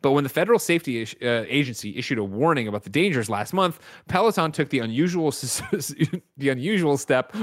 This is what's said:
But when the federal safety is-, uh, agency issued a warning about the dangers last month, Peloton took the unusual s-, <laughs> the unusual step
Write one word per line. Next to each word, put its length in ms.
But 100
when 120
the 60
federal 300
safety 420
is-, 200
uh, 280
agency 480
issued 220
a 40
warning 460
about 140
the 60
dangers 400
last 240
month, 260
Peloton 460
took 160
the 100
unusual 500
s-, 320
<laughs> 680
the 120
unusual 480
step 460